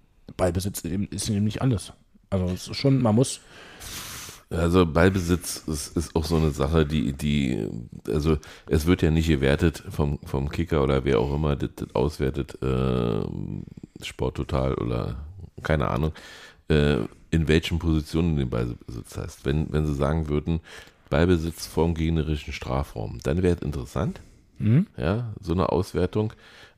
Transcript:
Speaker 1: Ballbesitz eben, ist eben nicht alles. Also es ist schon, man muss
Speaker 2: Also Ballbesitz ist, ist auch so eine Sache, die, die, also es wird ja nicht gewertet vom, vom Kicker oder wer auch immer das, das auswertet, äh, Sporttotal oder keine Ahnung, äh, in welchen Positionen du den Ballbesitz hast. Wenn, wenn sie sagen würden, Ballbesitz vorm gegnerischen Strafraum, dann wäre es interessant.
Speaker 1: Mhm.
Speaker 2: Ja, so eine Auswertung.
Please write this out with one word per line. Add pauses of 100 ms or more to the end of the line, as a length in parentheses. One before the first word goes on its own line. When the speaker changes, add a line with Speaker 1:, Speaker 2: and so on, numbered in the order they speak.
(380)
Speaker 1:
Ballbesitz
eben,
ist
eben
nicht
alles. (360)
Also
es
ist
schon,
man
muss (1080)
Speaker 2:
Also
Ballbesitz
ist,
ist
auch
so
eine
Sache,
die,
die, (400)
also (280)
es
wird
ja
nicht
gewertet
vom,
vom
Kicker
oder
wer
auch
immer
das,
das
auswertet,
äh, (800)
Sporttotal
oder (440)
keine
Ahnung, (560)
äh, (340)
in
welchen
Positionen
du
den
Ballbesitz
hast.
Wenn,
wenn
sie
sagen
würden, (480)
Ballbesitz
vorm
gegnerischen
Strafraum,
dann
wäre
es
interessant. (360)
Speaker 1:
Mhm. (100)
Speaker 2:
Ja,
so
eine
Auswertung. (440)